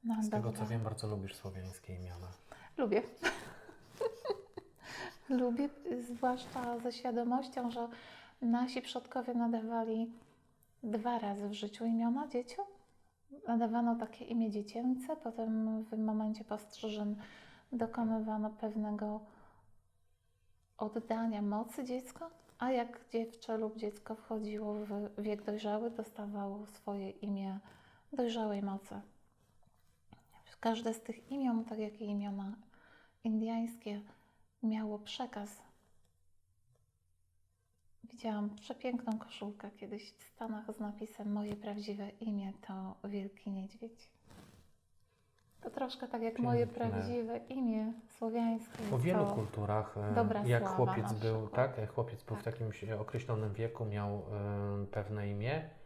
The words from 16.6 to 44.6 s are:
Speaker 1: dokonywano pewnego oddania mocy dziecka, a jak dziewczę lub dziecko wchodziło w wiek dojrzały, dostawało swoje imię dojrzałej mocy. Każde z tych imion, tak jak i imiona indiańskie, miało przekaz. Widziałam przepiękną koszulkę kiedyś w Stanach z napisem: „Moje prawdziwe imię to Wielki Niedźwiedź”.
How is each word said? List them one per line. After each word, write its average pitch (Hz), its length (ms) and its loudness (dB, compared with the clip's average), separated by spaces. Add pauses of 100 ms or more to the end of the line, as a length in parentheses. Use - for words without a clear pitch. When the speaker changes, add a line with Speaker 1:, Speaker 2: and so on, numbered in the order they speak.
Speaker 1:
dokonywano 220 760 2
pewnego 214 680 -2 (1600)
oddania 220 640 2
mocy 220 420 0
dziecka, 254 460 -4 (280)
a 247 120 4
jak 240 300 2 (120)
dziewczę 226 460 0
lub 220 180 0
dziecko 214 380 -4
wchodziło 214 600 -2
w 208 480 -2
wiek 208 200 0
dojrzały, 214 480 0
dostawało 208 760 -6
swoje 202 440 -4
imię 196 480 -2 (540)
dojrzałej 226 500 2
mocy. 202 380 -2 (1600)
Każde 226 340 2
z 226 80 -8
tych - 280 -10
imion, 247 340 2
tak 220 140 -6
jak 214 220 -4
i 226 40 -4
imiona 202 480 -2 (720)
indiańskie, 226 760 0 (600)
miało 214 360 2
przekaz. 208 640 -6 (2500)
Widziałam 214 460 -2
przepiękną 240 680 -2
koszulkę 208 520 -8
kiedyś - 420 -12
w - 100 -20
Stanach 220 540 -8
z - 40 -10
napisem: 208 520 -4
„Moje 208 240 0
prawdziwe 208 520 -4
imię 202 440 -2 (140)
to 190 280 -6 (140)
Wielki 202 420 -4
Niedźwiedź”. 220 600 -8 (1500)